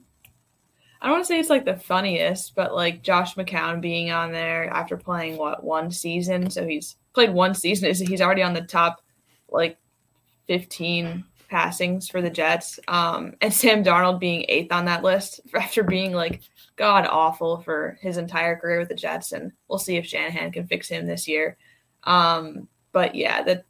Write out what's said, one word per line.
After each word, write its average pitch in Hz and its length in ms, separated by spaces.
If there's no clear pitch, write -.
I - 40
don't 285 100
wanna 359 80
say 330 160
it's, 320 100
like, 269 140
the 185 120
funniest, 185 760
but, - 200
like, 175 280
Josh 180 320
McCown 170 460
being 170 320
on 165 180
there 165 420
after 170 240
playing, 165 400
what, 151 280
one 160 260
season? 175 580
So 180 160
he's 156 320
played 233 180
one 185 240
season. 185 360
Is 180 80
he's 185 220
already 185 220
on 180 120
the 170 80
top, 170 400
like, 165 280
fifteen 175 800
passings 180 580
for 180 140
the 175 80
Jets. 170 580
Um, 170 520
and 208 120
Sam 214 320
Darnold 180 340
being 175 300
eighth 165 240
on 175 140
that 170 180
list 190 440
<laughs> - 60
after 208 300
being, 185 280
like, 175 280
god-awful 170 840
for 160 400
his 185 160
entire 170 400
career 170 220
with 175 100
the 175 60
Jets. 165 380
And 175 200
we'll 190 100
see 185 180
if 170 100
Shanahan 165 460
can 175 140
fix 175 220
him 170 180
this 170 220
year. 156 280
Um, 170 600
but, 180 220
yeah, - 280
the 180 280